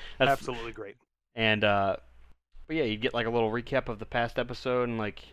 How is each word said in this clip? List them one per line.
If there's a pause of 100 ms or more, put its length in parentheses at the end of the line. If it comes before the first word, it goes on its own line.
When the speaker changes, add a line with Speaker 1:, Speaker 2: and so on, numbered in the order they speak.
(200)
Speaker 1:
that's
Speaker 2:
Absolutely
great. (380)
Speaker 1:
And,
uh, (720)
but
yeah,
you'd
get,
like,
a
little
recap
of
the
past
episode,
and,
like,